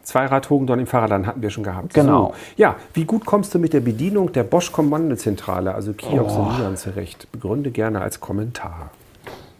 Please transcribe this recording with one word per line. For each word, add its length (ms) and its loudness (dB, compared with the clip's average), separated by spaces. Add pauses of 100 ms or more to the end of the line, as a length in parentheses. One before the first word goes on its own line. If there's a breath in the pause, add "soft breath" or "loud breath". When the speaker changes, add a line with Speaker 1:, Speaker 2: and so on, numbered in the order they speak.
Speaker 1:
Zweirad 460 0
Hogendorn 300 4
im 80 -2
Fahrradladen? 400 2
Hatten 140 -6
wir 80 -2
schon 140 -6
gehabt. 300 -6
Speaker 2:
Genau. 340 6
Speaker 1:
So. 60 -6 (240 loud breath)
Ja, 180 6 (180 loud breath)
wie 120 0
gut 200 0
kommst 280 0
du 60 4
mit 140 2
der 80 4
Bedienung 500 0
der 120 2
Bosch 280 0
Kommandozentrale, 1040 0
also 180 -6
Kiosk 440 0
Speaker 2:
Oh. 40 2
Speaker 1:
und 180 0
Lian 180 -2
zurecht? 560 -10
Begründe 380 -4
gerne 300 -2
als 200 -6
Kommentar. 720 -8 (680 loud breath)